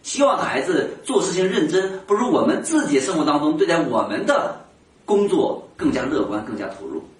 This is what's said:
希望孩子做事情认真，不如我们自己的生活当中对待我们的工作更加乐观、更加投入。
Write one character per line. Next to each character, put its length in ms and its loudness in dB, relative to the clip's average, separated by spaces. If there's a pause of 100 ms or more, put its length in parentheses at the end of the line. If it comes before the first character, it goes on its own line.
希 200 -2
望 160 4
孩 220 -2
子 300 0 (140)
做 180 0
事 100 -2
情 160 2
认 200 2
真， 380 0
不 80 2
如 160 0
我 120 4
们 200 0
自 240 0
己 100 2
的 40 4
生 160 -4
活 80 2
当 160 2
中 160 0
对 100 2
待 140 2
我 220 0
们 240 -4
的 340 0 (440)
工 240 2
作 480 0
更 140 0
加 140 -2
乐 200 0
观、 200 -6
更 120 -10
加 120 -8
投 180 -12
入。 160 -8 (180)